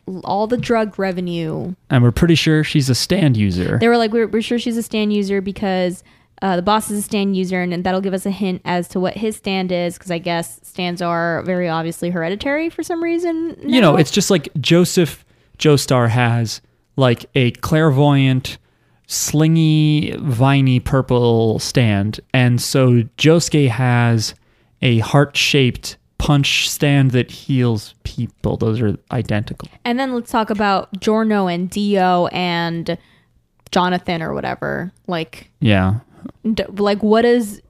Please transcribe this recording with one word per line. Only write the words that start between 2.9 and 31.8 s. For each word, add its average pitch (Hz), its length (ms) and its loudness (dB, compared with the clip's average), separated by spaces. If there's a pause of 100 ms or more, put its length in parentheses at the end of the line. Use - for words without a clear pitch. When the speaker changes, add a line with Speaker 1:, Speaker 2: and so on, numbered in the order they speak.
Speaker 2:
stand 165 420 2
user. 92 440 0
Speaker 1:
They 226 80 4
were 240 100 4
like, 226 140 0
"We're, 226 160 0
we're 226 140 -2
sure 240 160 -2
she's 233 180 -4
a 233 80 -2
stand 214 280 -2
user 202 280 0
because, 185 640 -4 (380)
uh, 190 120 0
the 175 80 0
boss 208 300 0
is 208 80 -2
a - 20 -4
stand 196 340 -2
user 185 240 -2
and, 180 140 -2
and 175 80 -4
that'll 185 180 -2
give 196 140 -4
us 190 100 -6
a 202 60 -2
hint 185 340 -4
as 175 240 -2
to 190 120 -6
what 185 160 -2
his 220 180 -4
stand 190 380 -4
is," 175 260 -4
'cause 185 140 -10
I 170 60 -4
guess 170 440 -6
stands 180 400 -8
are 170 420 -2
very 180 240 -2
obviously 165 420 -4
hereditary 208 600 -4
for 330 140 -8
some 339 180 -4
reason 339 540 -2 (100)
Speaker 2:
You 247 140 4
know, 165 120 6
Speaker 1:
now. 165 60 4
Speaker 2:
it's 151 140 2
just - 180 0
like 175 180 0 (120)
Joseph 170 640 2 (340)
Joestar 131 520 2
has, 117 500 0 (340)
like, 127 400 2
a 123 180 2
clairvoyant, 139 1080 2 (500)
slingy, 156 1120 2
viney 131 600 2
purple 120 800 2
stand. 107 640 0 (120)
And 123 280 2
so 123 420 4 (140)
Josuke 151 520 4
has 120 640 0 (480)
a 117 180 2
heart-shaped - 960 0 (220)
punch - 500 0
stand 143 440 2
that 123 180 0
heals 123 640 -2 (100)
people. - 520 -6
Those 113 240 -2
are 107 160 0 (140)
identical. - 580 -6 (160)
Speaker 1:
And 240 140 -2
then 262 160 -4
let's 240 160 -6
talk 220 200 0
about 202 500 -2
Giorno 214 480 2
and 175 220 -4
Dio 185 580 2